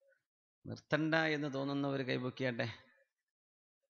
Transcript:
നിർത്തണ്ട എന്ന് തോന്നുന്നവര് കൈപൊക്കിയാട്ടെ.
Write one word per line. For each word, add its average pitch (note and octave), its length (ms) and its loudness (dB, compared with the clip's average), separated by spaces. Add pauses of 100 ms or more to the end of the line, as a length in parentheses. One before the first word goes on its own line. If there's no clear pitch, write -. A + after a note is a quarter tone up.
(680)
നിർത്തണ്ട D#3 480 -2
എന്ന് D3+ 400 2
തോന്നുന്നവര് C#3 520 0
കൈപൊക്കിയാട്ടെ. B2 680 0 (1160)